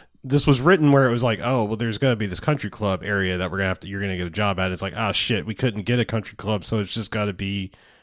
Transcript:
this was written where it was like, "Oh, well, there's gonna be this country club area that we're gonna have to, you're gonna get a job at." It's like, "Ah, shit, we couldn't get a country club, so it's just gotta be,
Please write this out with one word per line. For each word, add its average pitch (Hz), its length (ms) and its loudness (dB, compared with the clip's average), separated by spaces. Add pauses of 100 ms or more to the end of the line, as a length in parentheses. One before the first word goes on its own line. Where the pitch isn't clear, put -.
(220)
this 135 240 2
was 135 140 6
written 156 320 6
where 139 160 6
it 117 60 2
was 120 100 0
like, 113 180 2
"Oh, 120 220 0
well, 107 140 -2
there's 113 200 -4
gonna 127 200 2
be 104 100 -2
this 90 140 -6
country 147 280 -2
club 95 360 -2
area 95 320 0
that 90 120 -2
we're 95 100 -4
gonna 95 100 2
have 92 100 -2
to, - 80 -14
you're 98 140 -6
gonna 98 160 -4
get 87 100 -2
a 82 40 -8
job 101 280 0
at." 92 140 0
It's 90 80 -6
like, 98 160 -6
"Ah, 107 160 -2
shit, 98 320 -2
we 107 100 -6
couldn't 107 280 -2
get 120 180 0
a - 40 2
country - 300 -6
club, 104 300 -4
so 113 140 -2
it's 98 140 -4
just 110 160 -6
gotta 104 220 -4
be, 98 400 -6 (320)